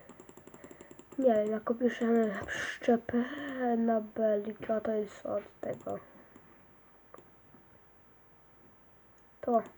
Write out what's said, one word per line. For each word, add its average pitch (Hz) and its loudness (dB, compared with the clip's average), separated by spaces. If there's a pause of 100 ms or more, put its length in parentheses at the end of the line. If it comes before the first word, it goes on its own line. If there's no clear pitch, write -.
(1200)
Nie 254 6
wiem, 214 2
jak 220 -2
opiszemy 233 2 (120)
przyczepę - 0 (520)
na 226 2
belki, 214 -2
a 220 0
to 220 -2
jest 214 -4
od - -6
tego. - -8 (3500)
To 233 2 (160)